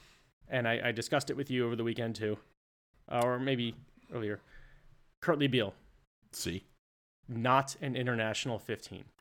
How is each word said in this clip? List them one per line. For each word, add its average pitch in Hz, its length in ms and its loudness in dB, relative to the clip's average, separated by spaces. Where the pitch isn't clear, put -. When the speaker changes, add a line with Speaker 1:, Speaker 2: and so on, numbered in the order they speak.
Speaker 1:
and 120 200 0
I, 117 200 2
I 120 40 2
discussed 139 380 0
it 135 60 -2
with 135 140 -2
you 123 140 2
over 117 120 0
the 113 80 0
weekend 113 320 -2
too, 107 200 0
uh, 120 140 2
or 123 140 2
maybe 123 360 0
earlier. 107 280 -4
Kurtley 143 280 4
Beal. 113 220 2
Speaker 2:
See. 87 320 -6
Speaker 1:
Not 127 520 2
an 131 160 -2
international 117 600 0
fifteen. 95 460 -8